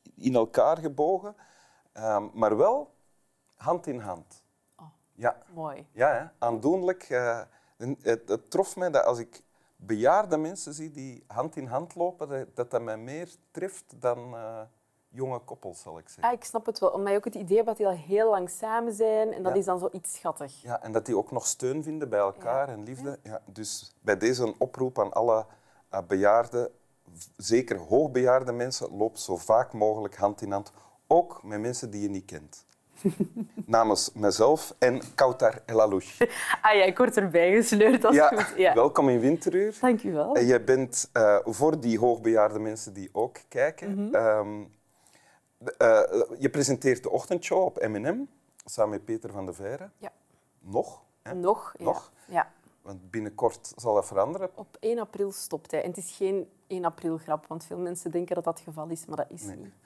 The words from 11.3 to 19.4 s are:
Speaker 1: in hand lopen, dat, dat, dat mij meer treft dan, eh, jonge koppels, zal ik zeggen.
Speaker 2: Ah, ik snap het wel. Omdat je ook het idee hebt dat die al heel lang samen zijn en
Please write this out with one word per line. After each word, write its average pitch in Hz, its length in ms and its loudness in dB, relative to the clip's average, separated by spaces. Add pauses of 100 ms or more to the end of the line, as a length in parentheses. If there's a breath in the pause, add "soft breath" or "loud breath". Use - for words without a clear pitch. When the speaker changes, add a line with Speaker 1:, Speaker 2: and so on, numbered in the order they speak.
Speaker 1:
in 135 120 -10
hand 139 280 -8
lopen, 175 340 -6
dat, 135 260 -8
dat, 120 160 -6
dat 117 100 -2
mij 110 160 -8
meer 147 320 -12 (220)
treft - 500 -12
dan, 123 340 -4
eh, 113 260 -12 (540)
jonge 127 240 -6
koppels, - 420 -16
zal 82 160 -16
ik 80 120 -20
zeggen. - 160 -12
Speaker 2:
Ah, 240 60 2
ik 247 120 -6
snap 220 220 -6
het 220 140 -6
wel. 190 100 4
Omdat 196 220 -2
je 202 60 4
ook 208 80 -4
het 214 100 -8
idee 196 200 0
hebt 220 120 4
dat 220 100 -2
die 208 100 0
al 185 80 2
heel 196 340 2
lang 185 200 2
samen 226 440 -4
zijn 220 400 2
en 190 100 -8